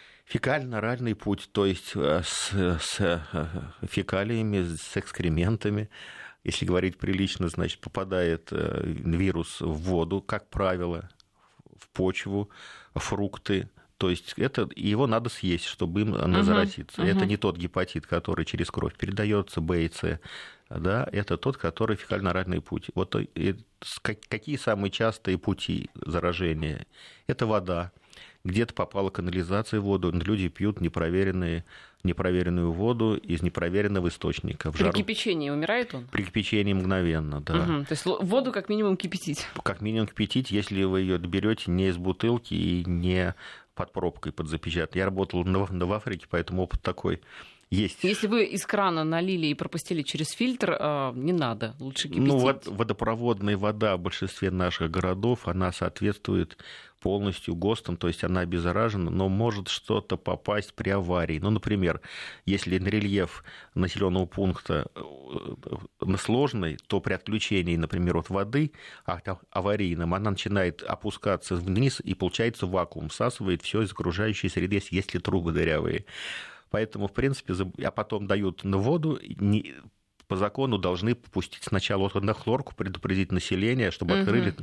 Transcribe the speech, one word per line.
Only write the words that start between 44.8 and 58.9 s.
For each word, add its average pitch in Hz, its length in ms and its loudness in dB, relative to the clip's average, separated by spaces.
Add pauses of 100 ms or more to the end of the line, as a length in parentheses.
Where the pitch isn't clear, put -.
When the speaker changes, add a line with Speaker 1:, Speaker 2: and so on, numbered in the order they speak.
Speaker 1:
Я 95 60 2
работал 92 380 0
на, 92 160 2
в, 95 100 0
в 90 220 0
Африке, 104 360 -4
поэтому 90 340 0
опыт - 200 -2
такой 90 380 -2 (500)
есть. 104 320 0
Speaker 2:
Если 202 240 0
вы 220 180 4
из - 220 -4
крана 180 380 2
налили 170 420 0
и 147 80 2
пропустили 165 480 -4
через 151 300 -4
фильтр, 240 480 0
а, 139 340 0
не 135 180 0
надо, 117 460 0
лучше 135 300 -6
Speaker 1:
Ну, 151 60 -8
Speaker 2:
кипятить. 139 180 6 (100)
Speaker 1:
вод-, 131 240 2
водопроводная 110 880 0
вода 104 400 2
в 87 40 -2
большинстве 92 500 -2
наших 90 400 0
городов, 92 560 0
она 90 260 0
соответствует 95 840 -2 (400)
полностью 98 560 0
гостам, 92 420 0
то 90 120 -2
есть 85 160 -2
она 90 160 0
обеззаражена, 87 720 0